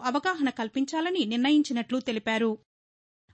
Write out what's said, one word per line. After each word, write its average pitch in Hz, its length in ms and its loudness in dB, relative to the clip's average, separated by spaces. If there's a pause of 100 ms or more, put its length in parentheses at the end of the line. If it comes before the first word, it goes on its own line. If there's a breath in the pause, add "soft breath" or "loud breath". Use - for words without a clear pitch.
అవగాహన 269 460 0
కల్పించాలని 294 720 -2
నిర్ణయించినట్లు 247 760 2
తెలిపారు. 220 520 0 (800)